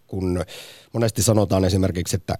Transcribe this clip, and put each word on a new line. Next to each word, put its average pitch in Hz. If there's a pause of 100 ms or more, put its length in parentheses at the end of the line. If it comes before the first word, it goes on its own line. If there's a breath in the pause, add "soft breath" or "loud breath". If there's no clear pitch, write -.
kun 90 (500 loud breath)
monesti 113
sanotaan 98
esimerkiksi, 92
että -